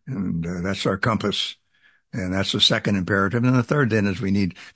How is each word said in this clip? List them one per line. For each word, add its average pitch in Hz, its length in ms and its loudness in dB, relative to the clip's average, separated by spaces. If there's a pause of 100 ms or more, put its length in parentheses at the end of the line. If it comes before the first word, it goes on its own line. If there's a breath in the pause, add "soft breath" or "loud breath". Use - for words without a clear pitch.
And, 90 400 -4
uh, 87 140 -6
that's 95 260 -4
our 95 100 2
compass. 104 600 -2 (560 soft breath)
And 92 200 -4
that's 95 200 -2
the 104 80 -2
second 110 340 2
imperative. 98 480 0
And 127 140 4
the 120 80 4
third 143 260 2
then 107 160 2
is 92 140 -2
we 98 100 -2
need 98 240 2 (220 loud breath)